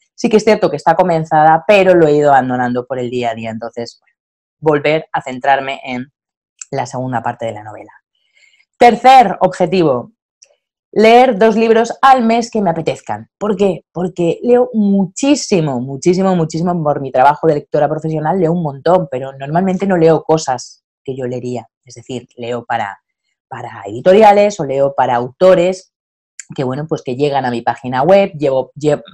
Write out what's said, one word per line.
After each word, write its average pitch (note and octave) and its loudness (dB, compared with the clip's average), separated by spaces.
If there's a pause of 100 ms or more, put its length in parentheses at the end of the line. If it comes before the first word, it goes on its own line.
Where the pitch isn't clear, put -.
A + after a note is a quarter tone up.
(140)
sí - -4
que G#3+ 4
es F#3+ -2
cierto - 2
que D3 -6
está E3 0
comenzada, D#3+ 2
pero F#3+ 4
lo E3 4
he D3 4
ido D3 2
abandonando B2+ 0
por B2+ -8
el B2 -6
día A#2+ -4
a - -4
día. A2+ -10
Entonces, A2+ -12
bueno, - -20 (440)
volver D3+ 0
a D#3+ -6
centrarme C3+ -2
en B2+ -10 (560)
la C3 -6
segunda B2+ -6
parte A#2 -6
de A2 -6
la G#2+ -16
novela. G#2 -20 (880)
Tercer A#3+ 6
objetivo, E3+ 0 (800)
leer A#3 4
dos A3 4
libros A3+ 0
al C4 4
mes A#3 0
que A3 -4
me F#3+ 0
apetezcan. C3 -6 (100)
¿Por G#3 -4
qué? F#3 -2
Porque F3 -4
leo B3 2
muchísimo, G3 0
muchísimo, F3 0
muchísimo E3 -2
por C#3+ -2
mi C3 -8
trabajo C#3+ 2
de D#3 2
lectora D3 -2
profesional, D#3 -4
leo E3 0
un F3 -4
montón, D#3+ -2
pero C3+ -10
normalmente F3+ -4
no F#3 0
leo D#3+ 2
cosas C#3+ -4 (200)
que C3 -10
yo C3 -8
leería. B2 -8 (180)
Es B2 -20
decir, A#2+ -14
leo A#2+ -10
para, G#2+ -8 (480)
para A2+ -16
editoriales G3+ 4
o D#3 -4
leo C#3 0
para B2+ 0
autores F3 0 (640)
que, D3 -6
bueno, C3+ -6
pues D3 -6
que B2+ -8
llegan C#3 -2
a B2 -4
mi A#2 -6
página B2+ -4
web, F#3+ 2
llevo, C3+ -2
llevo, D3 -2 (100)